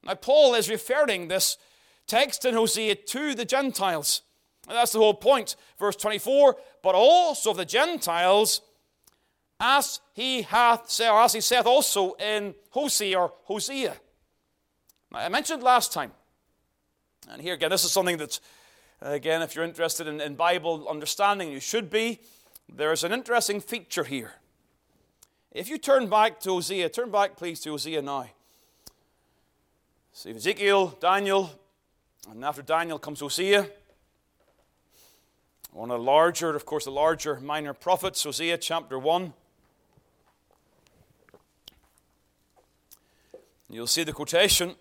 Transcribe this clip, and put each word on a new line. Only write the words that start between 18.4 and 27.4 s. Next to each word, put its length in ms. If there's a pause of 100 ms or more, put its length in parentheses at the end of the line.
again, 400
if 140
you're 100
interested 440
in, 120
in 140
Bible 540
understanding, 640
you 80
should 280
be, 320 (480)
there 240
is 120
an 80
interesting 480
feature 440
here. 300 (1160)
If 160
you 100
turn 300
back 320
to 100
Hosea, 380
turn 240
back, 240
please, 240